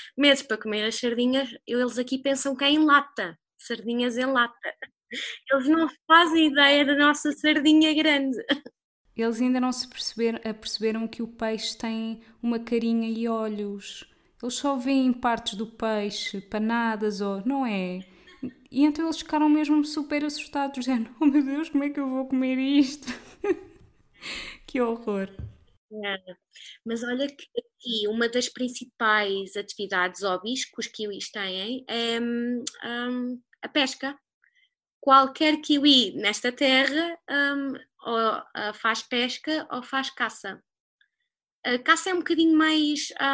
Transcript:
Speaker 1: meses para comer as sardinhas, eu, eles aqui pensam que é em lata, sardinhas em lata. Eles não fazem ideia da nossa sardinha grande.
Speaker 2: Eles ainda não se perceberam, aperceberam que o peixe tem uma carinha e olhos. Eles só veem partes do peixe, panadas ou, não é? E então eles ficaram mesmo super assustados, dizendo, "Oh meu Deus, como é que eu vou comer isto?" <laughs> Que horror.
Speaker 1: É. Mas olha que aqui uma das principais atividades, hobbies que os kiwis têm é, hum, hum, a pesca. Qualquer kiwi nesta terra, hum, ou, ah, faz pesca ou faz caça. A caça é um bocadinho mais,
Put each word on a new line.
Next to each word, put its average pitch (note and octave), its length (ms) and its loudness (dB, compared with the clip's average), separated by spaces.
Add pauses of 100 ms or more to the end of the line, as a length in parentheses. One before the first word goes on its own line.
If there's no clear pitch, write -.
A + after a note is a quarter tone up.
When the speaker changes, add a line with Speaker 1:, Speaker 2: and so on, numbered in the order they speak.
(180)
Speaker 1:
meses C#4 260 4
para G#3+ 140 -4
comer G#3+ 280 -4
as A3 100 -4
sardinhas, B3 540 0 (160)
eu, A#3+ 140 -2
eles B3 180 -2
aqui B3+ 200 -4
pensam C4+ 380 -2
que C4+ 80 -4
é C#4 60 4
em D4+ 100 4
lata, C#4 580 2 (200)
sardinhas A#3+ 600 -4
em B3+ 80 0
lata. A#3+ 500 0 (760)
Eles C4+ 200 2
não D#4+ 180 4 (180)
fazem D#4+ 420 6
ideia C#4+ 360 6
da C#4+ 120 4
nossa D4 360 2
sardinha D#4 640 4
grande. C#4+ 440 2 (760)
Speaker 2:
Eles A3+ 260 -2
ainda B3+ 180 2
não B3+ 120 0
se B3 160 -8
perceberam, A3+ 560 -4
aperceberam A3 640 -4
que A3+ 160 -8
o A3 40 -6
peixe A3 500 -6
tem A3+ 440 -6 (220)
uma A#3 160 0
carinha A#3 500 0
e A3+ 180 -4
olhos. G#3 760 -6 (400)
Eles B3 120 -6
só C#4 200 0
veem C4 380 2
partes A#3 420 -2
do G#3+ 100 -6
peixe, G#3+ 760 -4
panadas A3 800 -2
ou, G3 240 -2
não C4+ 200 0
é? F#3 360 -2 (680)
E C4+ 140 2
então D4+ 220 2
eles D#4+ 120 -2
ficaram D4+ 320 0
mesmo D4+ 360 4
super D4 380 -4
assustados, C#4+ 640 -6
dizendo, A#3+ 240 -2 (100)
"Oh D#4 60 2
meu D4 180 6
Deus, C#4 260 -4
como C#4 140 0
é C#4+ 60 -2
que C#4+ 100 -4
eu C#4 80 -2
vou C4 200 -2
comer C4 300 0
isto?" C4+ 500 2 (340)
<laughs> - 260 -2 (1000)
Que C4 160 -4
horror. A3+ 480 -4 (720)
Speaker 1:
É. F#3+ 320 -8 (500)
Mas A3+ 180 -6
olha B3+ 240 -2
que - 200 -14 (100)
aqui A3 500 -6
uma A3+ 200 0
das A#3+ 220 -2
principais G#3+ 1080 -2
atividades, G3 680 -4
hobbies G3+ 420 -2
que - 140 -12
os A3 80 -6
kiwis G3+ 440 -8
têm G3+ 560 -6
é, A#3 320 -2
hum, A#3+ 440 -2 (200)
hum, B3 580 -6 (200)
a - 80 -10
pesca. C4+ 480 -4 (840)
Qualquer C#4 640 4
kiwi C#4 560 4
nesta G#3+ 340 -2
terra, C#4 640 2 (120)
hum, C#4 440 -2 (320)
ou, A#3 120 -2 (360)
ah, G#3 200 -6
faz A3+ 280 -2
pesca B3+ 720 -4
ou B3 100 -6
faz C4+ 280 -6
caça. G#3+ 520 -8 (1040)
A B3 140 0
caça D#4+ 300 2
é F#4 40 0
um F4+ 60 0
bocadinho D#4+ 380 4
mais, D4+ 520 2 (240)